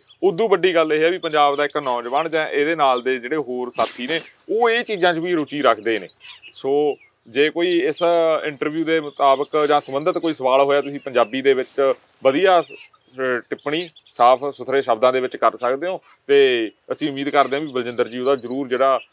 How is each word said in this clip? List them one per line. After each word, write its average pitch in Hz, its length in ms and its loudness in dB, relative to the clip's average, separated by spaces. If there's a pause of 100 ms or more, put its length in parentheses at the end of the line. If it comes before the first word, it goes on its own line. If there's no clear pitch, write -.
(220)
ਉਦੋਂ 190 260 0
ਵੱਡੀ 185 260 2
ਗੱਲ 160 180 2
ਇਹ 156 140 2
ਆ - 20 2
ਵੀ 185 100 -2
ਪੰਜਾਬ 147 380 2
ਦਾ 147 80 0
ਇੱਕ 143 120 -6
ਨੌਜਵਾਨ 135 520 -2
ਜਾਂ 156 200 -2
ਇਹਦੇ 147 260 0
ਨਾਲ 135 280 2
ਦੇ 131 160 -2
ਜਿਹੜੇ 123 180 -6
ਹੋਰ 123 340 -6
ਸਾਥੀ 123 360 -4
ਨੇ, 156 140 -4 (300)
ਉਹ 226 200 2
ਇਹ 240 140 0
ਚੀਜ਼ਾਂ 180 300 0
'ਚ 160 40 -4
ਵੀ 175 140 -4
ਰੁਚੀ 147 300 -4
ਰੱਖਦੇ 113 360 2
ਨੇ। 92 80 -10 (480)
ਸੋ 143 420 0 (320)
ਜੇ 139 220 0
ਕੋਈ 170 300 0
ਇਸ 147 220 -2 (420)
ਇੰਟਰਵਿਊ 156 400 -4
ਦੇ 160 160 0
ਮੁਤਾਬਕ 143 680 0
ਜਾਂ 147 140 2
ਸੰਬੰਧਿਤ 151 380 -4
ਕੋਈ 160 140 -2
ਸਵਾਲ 131 280 2
ਹੋਇਆ, 143 200 2
ਤੁਸੀਂ 143 240 -8
ਪੰਜਾਬੀ 120 380 0
ਦੇ 135 120 4
ਵਿੱਚ 131 380 0 (320)
ਵਧੀਆ 170 360 4
ਸ-, - 120 -6 (760)
ਟਿੱਪਣੀ 156 440 -6
ਸਾਫ਼ 127 560 2
ਸੁਥਰੇ 131 320 -2
ਸ਼ਬਦਾਂ 127 300 2
ਦੇ 147 80 0
ਵਿੱਚ - 160 -4
ਕਰ 110 200 0
ਸਕਦੇ 135 300 -4
ਹੋ, 185 140 -6 (260)
ਤੇ 127 440 4 (220)
ਅਸੀਂ 151 180 -4
ਉਮੀਦ 139 180 -6
ਕਰਦੇ 139 280 2
ਹਾਂ 156 100 -6
ਵੀ 139 60 -10
ਬਲਜਿੰਦਰ 120 360 -2
ਜੀ 117 100 -10
ਉਹਦਾ 131 160 2
ਜ਼ਰੂਰ 127 340 -6
ਜਿਹੜਾ 127 320 2 (120)